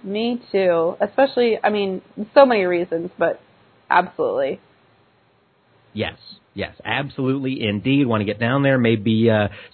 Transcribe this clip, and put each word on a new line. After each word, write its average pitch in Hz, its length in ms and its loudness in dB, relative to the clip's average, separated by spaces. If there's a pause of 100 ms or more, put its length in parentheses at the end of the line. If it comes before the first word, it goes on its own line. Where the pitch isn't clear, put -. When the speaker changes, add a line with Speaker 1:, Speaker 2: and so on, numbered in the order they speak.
Speaker 1:
me 226 380 -4 (100)
too. 180 500 0
Especially, 240 600 0
I - 60 2
mean, 202 320 -2 (340)
so 277 120 10
many 214 180 2
reasons, 175 540 -2
but 165 220 -2 (500)
absolutely. 139 680 -2 (1400)
Speaker 2:
Yes, 95 220 -8 (380)
yes, 85 200 -10 (100)
absolutely, 131 840 -4
indeed. 131 400 0
Wanna 110 180 0
get 104 160 -4
down 127 220 0
there, 135 160 2
maybe, 113 520 2
uh, 107 180 2 (260)